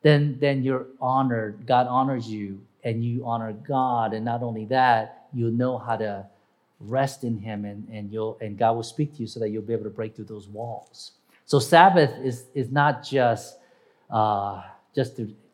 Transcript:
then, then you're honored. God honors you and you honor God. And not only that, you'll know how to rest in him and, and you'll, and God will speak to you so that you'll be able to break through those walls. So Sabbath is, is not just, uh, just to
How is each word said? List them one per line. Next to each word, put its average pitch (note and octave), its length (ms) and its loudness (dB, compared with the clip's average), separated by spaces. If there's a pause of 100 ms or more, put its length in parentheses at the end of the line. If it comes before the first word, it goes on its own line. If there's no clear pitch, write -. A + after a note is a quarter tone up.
then, D3 400 4
then C#3 220 0
you're C3 240 -2 (120)
honored. B2 640 -2
God B2 220 2
honors B2+ 400 0
you G2+ 320 -8 (240)
and A#2 200 -2
you A#2+ 220 -4
honor A2+ 280 -4
God. A#2+ 600 0
And A2 120 -6
not A#2+ 180 -2
only A2+ 220 -6
that, A#2+ 680 2
you'll A#2 180 0
know B2 260 0
how A#2 180 -4
to G2+ 300 -4 (560)
rest C3 420 -2
in A#2 140 -2
him G#2 260 -8
and, G2+ 260 -12
and G#2+ 220 -10
you'll, A2 300 -4
and G#2 160 -10
God A2+ 180 4
will A#2 80 -4
speak D3 320 -4
to A#2+ 60 -10
you A2 60 -6
so A2+ 120 -12
that A2 100 -2
you'll G#2+ 140 -4
be A2+ 100 -4
able G#2 120 -4
to G#2+ 40 -6
break A2 260 -10
through G#2+ 100 -14
those G2+ 240 -16
walls. A2 640 -14 (320)
So D3 140 2
Sabbath E3+ 520 8 (100)
is, B2+ 320 -4
is B2 160 -2
not C#3+ 320 2
just, A#2+ 560 0 (540)
uh, G2+ 500 0 (320)
just C3 220 -2
to A2 180 -8 (200)